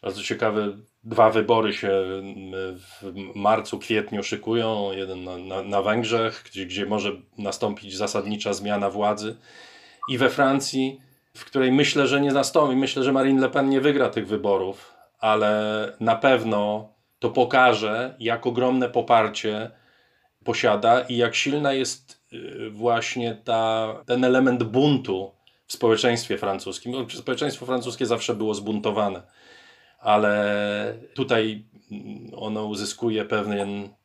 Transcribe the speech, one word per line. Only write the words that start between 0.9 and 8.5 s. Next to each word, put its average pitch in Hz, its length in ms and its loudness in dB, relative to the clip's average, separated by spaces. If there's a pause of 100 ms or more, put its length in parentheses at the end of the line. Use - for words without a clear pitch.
dwa 113 220 6
wybory 110 440 2
się, 104 160 -4
mm, 95 880 -4
w 95 340 -16 (220)
marcu, 107 440 0
kwietniu 104 440 -2
szykują. 110 680 -2
Jeden 95 320 -8
na, 90 140 -10
na, 95 260 -8
na 101 180 0
Węgrzech, 113 640 0
gdzie, 95 200 -10
gdzie 95 200 -6
może 101 260 -2 (260)
nastąpić 101 600 -6
zasadnicza 104 560 -4